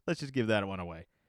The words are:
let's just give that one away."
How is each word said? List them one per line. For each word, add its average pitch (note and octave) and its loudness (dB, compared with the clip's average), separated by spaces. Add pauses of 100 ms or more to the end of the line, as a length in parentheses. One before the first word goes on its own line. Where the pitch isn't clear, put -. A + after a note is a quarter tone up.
let's E3+ 0
just C#3 -8
give A#2+ 2
that G#2 4
one F#2+ -6
away." E2+ -8 (220)